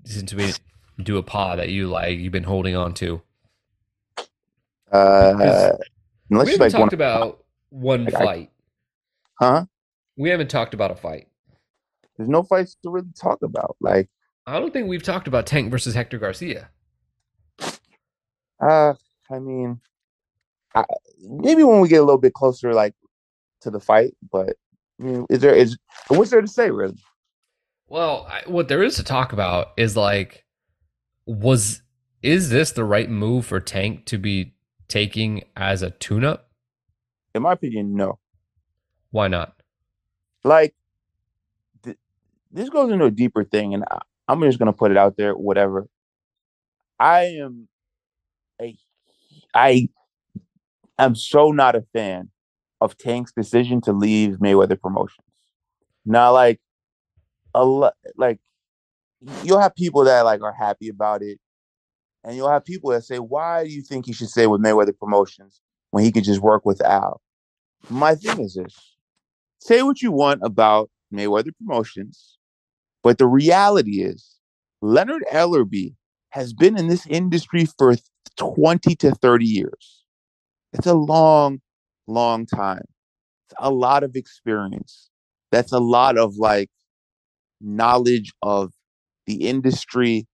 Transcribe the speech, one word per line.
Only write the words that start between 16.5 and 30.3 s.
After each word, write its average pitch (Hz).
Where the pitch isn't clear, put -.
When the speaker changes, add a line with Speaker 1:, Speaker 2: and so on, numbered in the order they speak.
Speaker 2:
Uh, 151
I 131
mean, 127
I, 110
maybe 262
when 226
we 180
get 160
a -
little 139
bit 131
closer, 127
like, 107
to -
the 101
fight. 110
But 95
I 123
mean, 127
is 127
there, 139
is, 123
what's 202
there 226
to 208
say, 214
really? 98
Speaker 1:
Well, 156
I, -
what 170
there 147
is 262
to -
talk 127
about 90
is, 113
like, 101